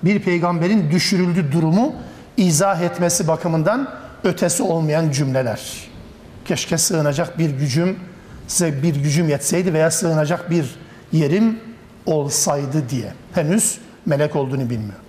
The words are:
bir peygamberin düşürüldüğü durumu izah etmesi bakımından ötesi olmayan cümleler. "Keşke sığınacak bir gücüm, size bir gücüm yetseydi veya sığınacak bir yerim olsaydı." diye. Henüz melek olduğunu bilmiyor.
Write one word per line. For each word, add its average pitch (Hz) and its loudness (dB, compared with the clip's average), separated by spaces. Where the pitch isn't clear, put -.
bir 196 4
peygamberin 175 2
düşürüldüğü 175 2
durumu 170 2
izah 180 2
etmesi 170 0
bakımından 165 0
ötesi 180 0
olmayan 160 0
cümleler. 131 0
"Keşke 165 -2
sığınacak 156 0
bir 160 2
gücüm, 147 0
size 151 -2
bir 165 2
gücüm 151 2
yetseydi 170 0
veya 156 4
sığınacak 160 0
bir 160 0
yerim 190 2
olsaydı." 143 0
diye. 107 -6
Henüz 180 0
melek 151 0
olduğunu 135 -2
bilmiyor. 107 -6